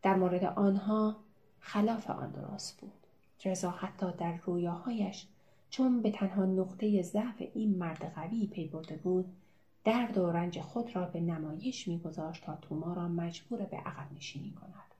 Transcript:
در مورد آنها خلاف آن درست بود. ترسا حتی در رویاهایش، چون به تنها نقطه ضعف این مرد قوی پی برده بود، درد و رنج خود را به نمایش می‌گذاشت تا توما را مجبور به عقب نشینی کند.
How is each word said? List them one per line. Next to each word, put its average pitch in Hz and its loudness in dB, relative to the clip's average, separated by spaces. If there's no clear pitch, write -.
در 190 6
مورد 180 4
آنها 202 4
خلاف 214 0
آن - -4
درست - -10
بود. - -18
ترسا 185 0
حتی 185 -4
در 170 -2
رویاهایش، 175 -2
چون 247 4
به 214 4
تنها 190 2
نقطه 190 4
ضعف 214 -2
این 214 2
مرد 165 -4
قوی 190 0
پی 160 -4
برده 156 -8
بود، 185 2
درد 226 4
و 175 4
رنج 170 0
خود - -4
را 180 0
به 170 -6
نمایش 170 -2
می‌گذاشت 165 -4
تا 151 -6
توما 160 -4
را 175 -2
مجبور 170 -4
به - -8
عقب - -10
نشینی - -10
کند. - -18